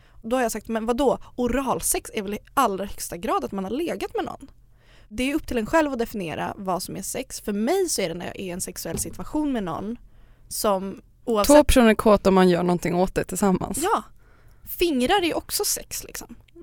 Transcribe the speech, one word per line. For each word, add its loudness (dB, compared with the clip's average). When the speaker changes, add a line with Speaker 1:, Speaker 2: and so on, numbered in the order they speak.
Speaker 1:
Och -12
då 0
har 2
jag 0
sagt, -10
"Men -4
vadå? 2
Oralsex -2
är -4
väl -6
i -8
allra 2
högsta -10
grad -2
att -8
man -6
har -8
legat -6
med -4
någon?" -12
Det -2
är -2
upp -2
till -2
en -2
själv 2
att -6
definiera -6
vad -4
som -10
är -10
sex. -8
För -6
mig 0
så -2
är -2
det -6
när -8
jag -10
är -12
i -8
en -8
sexuell -8
situation -4
med -2
någon -6
som -2
oavsett 6
Speaker 2:
Två 10
personer 6
är 6
kåta 4
om 6
man 8
gör 4
någonting 0
åt 0
det -2
tillsammans. 0
Speaker 1:
Ja. 0
Fingrar 2
är 0
ju 0
också -4
sex, -6
liksom. -14